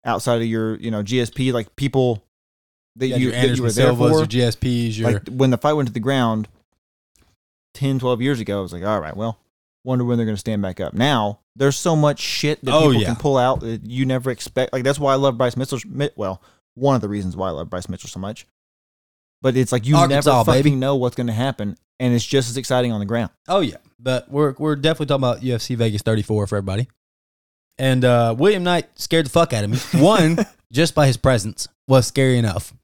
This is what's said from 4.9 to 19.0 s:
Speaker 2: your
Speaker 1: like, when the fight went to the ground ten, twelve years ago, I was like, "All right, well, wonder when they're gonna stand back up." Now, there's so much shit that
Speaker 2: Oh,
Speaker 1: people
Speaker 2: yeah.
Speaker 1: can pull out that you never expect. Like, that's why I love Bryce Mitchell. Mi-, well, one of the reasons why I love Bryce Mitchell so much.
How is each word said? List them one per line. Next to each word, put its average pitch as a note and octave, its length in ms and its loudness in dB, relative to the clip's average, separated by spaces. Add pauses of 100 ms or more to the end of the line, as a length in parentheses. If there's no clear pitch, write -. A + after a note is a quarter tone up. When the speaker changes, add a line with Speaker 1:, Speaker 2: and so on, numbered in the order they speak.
Speaker 2:
your A#2 140 0
Speaker 1:
like, G2 160 -4
when C3 220 2
the A#2+ 80 2
fight D3+ 140 0
went C#3+ 160 0
to G#2 60 -8
the B2 60 -4
ground A2+ 460 0 (1300)
ten, C3+ 260 -2
twelve B2 240 0
years C3 180 0
ago, G2+ 180 -4
I G2 40 -4
was F2 100 -10
like, F2 120 -10
"All G#2 160 0
right, D#2 160 -10
well, A2 220 -6 (440)
wonder B2+ 220 -2
when A#2+ 140 0
they're A2+ 80 0
gonna G#2+ 100 -4
stand G2+ 260 -4
back F#2 160 -6
up." F#2 160 -6
Now, A2 460 -2 (160)
there's C#3 200 0
so E3 200 0
much D3 240 2
shit - 440 -4
that C3 100 0
Speaker 2:
Oh, D#3+ 60 6 (100)
Speaker 1:
people A#2 100 4
Speaker 2:
yeah. G2 80 0
Speaker 1:
can A#2 80 -2
pull C#3 220 0
out B2+ 220 2
that A2+ 240 -8
you B2 220 -4
never C3 240 -2
expect. - 420 -6
Like, B2+ 120 -4
that's C3+ 140 0
why C#3 140 0
I C3+ 40 2
love C3+ 220 0
Bryce B2 180 0
Mitchell. B2+ 320 -4
Mi-, C3+ 280 -4
well, F#2+ 260 -6 (320)
one C3+ 200 2
of A#2 60 2
the G2+ 80 -6
reasons F#2 280 -4
why F#2 120 -4
I - 40 -2
love D#2 180 -8
Bryce F2+ 180 -8
Mitchell F2+ 220 -12
so F#2+ 100 -14
much. G2+ 260 -12 (960)